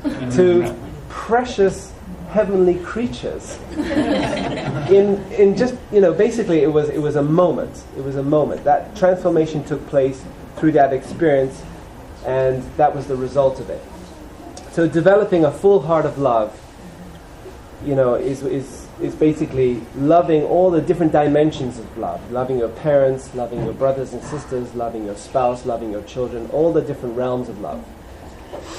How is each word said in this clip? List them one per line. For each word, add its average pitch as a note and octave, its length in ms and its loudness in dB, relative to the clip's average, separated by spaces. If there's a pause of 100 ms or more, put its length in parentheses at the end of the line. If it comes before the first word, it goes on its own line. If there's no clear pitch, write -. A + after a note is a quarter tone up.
<laughs> - 0 - (300)
to - 420 4 (340)
precious G#3 840 0 (360)
heavenly F#3 520 2
creatures. - 760 -8 (1300)
In, G3 320 6 (100)
in G3 240 4
just, B3 180 0 (160)
you G#3 120 6
know, E3+ 100 6
basically G#3 460 2
it D3 120 4
was, D3+ 200 2
it D3+ 100 -2
was D3 160 -2
a D3 60 2
moment. D3+ 600 2 (140)
It C#3 80 -8
was C3+ 120 -6
a C#3 60 -2
moment. C#3+ 420 0
That C#3+ 300 2
transformation E3 680 2
took C#3 240 -6
place C3+ 340 0 (340)
through D#3 160 4
that C#3 200 6
experience C3+ 680 0 (680)
and C3 340 0 (140)
that C#3+ 180 2
was C3+ 120 -8
the C3+ 100 -2
result C3 420 0
of - 120 -12
it. - 120 -12 (880)
So E3 140 2
developing F3 600 4
a C#3 40 2
full G3 300 4
heart D#3 240 2
of C#3 140 -4
love, A#2 360 2 (1300)
you C#3+ 120 -2
know, B2+ 220 4
is, C3+ 260 -4
is, C3 440 -6 (140)
is D3+ 140 -4
basically C3 680 2 (160)
loving D#3 460 4
all F3+ 280 4
the E3 120 2
different D#3+ 300 2
dimensions D3 640 2
of G#2 180 -16
love. F2 340 -8
Loving B2+ 280 -2
your A2+ 100 0
parents, C3+ 680 2
loving A#2+ 300 -4
your A2+ 80 -4
brothers C3+ 400 -2
and A#2+ 100 -10
sisters, B2 520 -8
loving A#2 320 -6
your G2+ 100 -8
spouse, B2 480 -2
loving A#2 260 -4
your G#2 120 -6
children, A#2 500 -8
all D#3 180 2
the D#3+ 120 2
different C3 340 -8
realms B2 320 -2
of G#2 140 -12
love. D2+ 200 -10 (960)